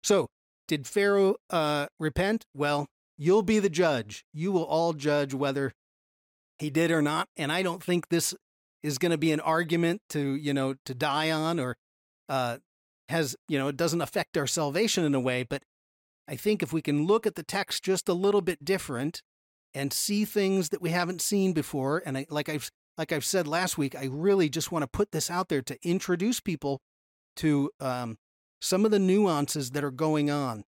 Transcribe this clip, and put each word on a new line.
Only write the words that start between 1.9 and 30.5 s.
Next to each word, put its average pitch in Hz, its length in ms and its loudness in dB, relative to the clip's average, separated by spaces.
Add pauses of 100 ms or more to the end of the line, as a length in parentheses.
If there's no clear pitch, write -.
repent? 180 560 -2
Well, 147 340 0 (300)
you'll 180 240 4
be 214 160 4
the 196 100 2
judge. 147 640 0
You 165 180 -4
will 170 140 2
all 165 300 2
judge 143 400 0
whether 139 400 -2 (840)
he 151 120 -4
did 160 200 2
or 160 120 4
not. 156 340 0
And 147 160 -2
I 180 100 0
don't 175 220 -4
think 175 240 0
this 170 260 0 (480)
is 143 160 -4
gonna 170 200 2
be 156 140 2
an 151 80 0
argument 170 680 0
to, 143 260 -2
you 143 200 -2
know, 135 200 0 (100)
to 131 100 -8
die 151 360 0
on 160 280 0
or, 127 180 -4 (520)
uh, 123 300 -2 (500)
has, 156 280 -2 (120)
you 147 100 0
know, 135 100 0
it 143 80 -4
doesn't 170 240 0
affect 165 360 -4
our 143 100 0
salvation 165 580 0
in 143 100 2
a 131 60 2
way. 127 220 0
But 135 220 -8 (640)
I 147 80 -6
think 214 260 0
if 220 100 -4
we 160 100 0
can 147 220 0
look 214 220 2
at 196 80 -2
the 170 80 -10
text - 400 -4
just 185 260 0
a 175 60 2
little 196 280 2
bit 165 220 -4
different 151 580 -4 (520)
and 139 180 -2
see 208 320 0
things 190 440 0
that - 120 -4
we 170 100 -2
haven't 175 300 -2
seen 190 320 2
before, 147 520 -2
and 135 140 -4
I, 139 120 -6
like 147 180 -4
I've, 156 220 -6 (280)
like 160 140 -4
I've 151 120 -2
said 175 240 0
last 175 280 -2
week, 139 180 -2
I 135 100 -8
really 160 440 2
just 143 220 -4
wanna 151 180 -2
put - 220 -2
this 156 200 -4
out 180 180 -2
there 139 140 0
to 151 260 -8
introduce 180 520 0
people 143 400 -4 (560)
to, 147 340 2 (100)
um, 123 380 -6 (420)
some 190 240 2
of 220 60 4
the 208 80 4
nuances 165 760 2
that 143 120 -2
are 143 60 -2
going 151 400 2
on. 127 340 -4 (120)